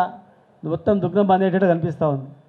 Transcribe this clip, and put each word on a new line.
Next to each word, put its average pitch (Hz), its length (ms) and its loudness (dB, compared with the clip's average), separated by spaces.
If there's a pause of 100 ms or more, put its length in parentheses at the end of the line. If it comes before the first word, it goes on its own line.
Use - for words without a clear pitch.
(640)
మొత్తం 165 360 0
దుగ్నం 185 260 0
బంద్ 190 180 2
అయ్యేటట్టు 190 220 2
కనిపిస్తూ 165 420 0
ఉంది. 139 220 -4 (180)